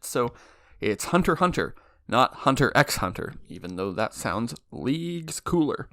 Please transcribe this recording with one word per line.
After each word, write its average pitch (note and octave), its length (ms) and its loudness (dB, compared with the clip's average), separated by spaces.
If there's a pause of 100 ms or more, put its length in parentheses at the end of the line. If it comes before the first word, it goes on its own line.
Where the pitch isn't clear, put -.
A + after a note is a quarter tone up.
So A#2+ 320 -2 (460)
it's - 260 -2
Hunter F3 300 4
x - 40 -10
Hunter, E3+ 360 0 (320)
not A#2+ 280 4
Hunter C3+ 400 4
x - 220 4
Hunter, - 380 -4 (120)
even F2 280 -12
though F#2+ 180 -4
that G#2+ 200 -2
sounds A2 420 -4 (160)
leagues E3 680 -4
cooler. D#3 540 0